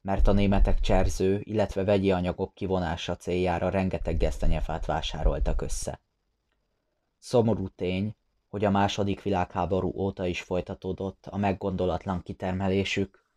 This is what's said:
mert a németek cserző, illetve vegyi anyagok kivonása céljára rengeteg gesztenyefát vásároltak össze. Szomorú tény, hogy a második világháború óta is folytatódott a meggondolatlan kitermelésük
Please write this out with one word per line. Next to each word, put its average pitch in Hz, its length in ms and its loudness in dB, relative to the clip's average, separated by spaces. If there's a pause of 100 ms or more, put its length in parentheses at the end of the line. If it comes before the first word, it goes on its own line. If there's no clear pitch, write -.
mert 98 260 2
a 107 60 6
németek 98 480 4
cserző, 95 600 2
illetve 101 420 -2
vegyi 98 280 4
anyagok 90 420 -2
kivonása 90 640 -4
céljára 90 520 0
rengeteg 92 480 -2
gesztenyefát 80 720 0
vásároltak 76 760 0
össze. - 380 -6 (1160)
Szomorú 107 500 2
tény, 95 480 -4 (320)
hogy 107 160 -4
a 101 60 4
második 98 520 0
világháború 92 720 -2
óta 95 320 -4
is 87 140 -4
folytatódott 95 880 -6
a - 100 -10
meggondolatlan 92 840 -2
kitermelésük 95 1040 -4 (100)